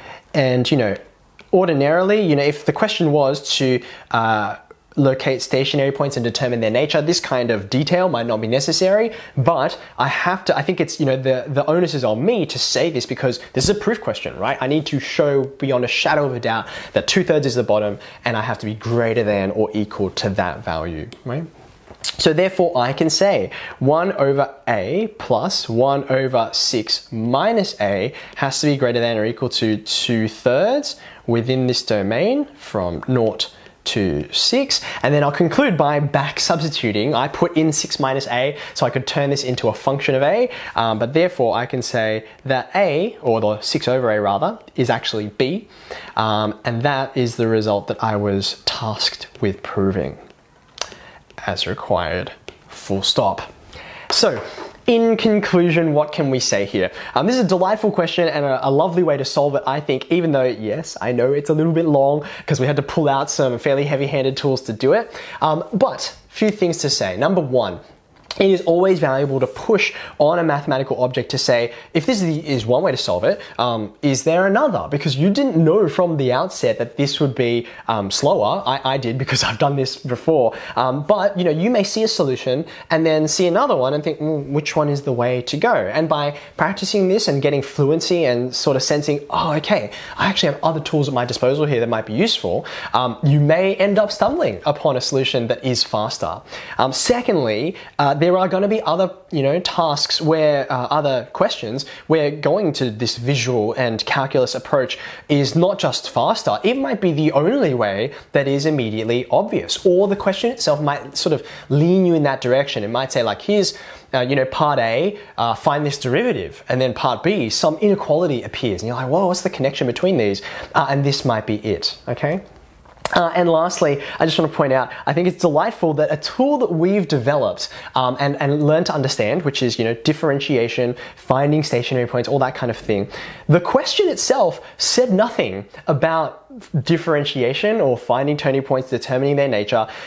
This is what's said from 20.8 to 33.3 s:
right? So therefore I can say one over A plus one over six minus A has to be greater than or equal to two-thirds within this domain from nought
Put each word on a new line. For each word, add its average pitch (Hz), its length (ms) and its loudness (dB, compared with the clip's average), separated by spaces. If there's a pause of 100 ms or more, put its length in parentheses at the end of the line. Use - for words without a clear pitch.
right? 143 220 -6 (720)
So 165 140 4
therefore 180 440 2
I 123 160 0
can 160 180 0
say 165 400 2 (280)
one 160 340 2
over 139 420 0 (140)
A 120 400 0 (100)
plus 127 500 -2
one 135 420 2
over 131 420 0
six - 580 -2
minus 143 720 0
A 101 320 -2 (240)
has 139 240 -2
to 151 60 0
be 143 100 2
greater 120 240 0
than 117 160 0
or 107 80 0
equal 117 260 -2
to 110 280 0
two-thirds 127 1200 0 (260)
within 123 400 0
this 123 160 0
domain 131 720 0
from 87 540 -6
nought 117 460 0 (300)